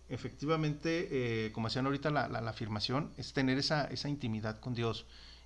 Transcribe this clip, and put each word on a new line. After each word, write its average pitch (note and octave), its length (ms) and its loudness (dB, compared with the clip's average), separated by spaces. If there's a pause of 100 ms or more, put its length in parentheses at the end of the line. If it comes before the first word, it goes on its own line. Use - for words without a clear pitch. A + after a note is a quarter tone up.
efectivamente, D3+ 1000 0 (380)
eh, G#2+ 60 -2
como A2+ 160 -2
hacían B2+ 180 0
ahorita C#3 260 2
la, C3 160 2
la, A2+ 140 -2
la A2+ 100 -2
afirmación, A2+ 640 0
es - 160 -8
tener C3 240 4
esa, C#3+ 280 2
esa C#3 240 -4
intimidad A2 500 -2
con B2+ 160 -4
Dios. A2+ 300 0 (400)